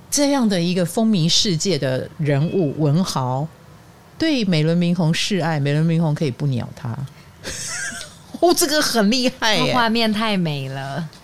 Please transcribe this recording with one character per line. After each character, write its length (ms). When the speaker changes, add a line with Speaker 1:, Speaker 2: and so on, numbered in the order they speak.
Speaker 1:
这 220
样 160
的 120
一 140
个 120
风 240
靡 180
世 300
界 200
的 400
人 240
物， 260
文 240
豪， 420
对 280
美 180
轮 140
明 180
宏 180
示 260
爱， 200
美 140
轮 120
明 160
宏 140
可 80
以 80
不 160
鸟 260
他。 240
<laughs> 960
哦， 160
这 120
个 140
很 300
厉 180
害 160
耶。 100
Speaker 2:
那 80
画 160
面 240
太 240
美 320
了。 360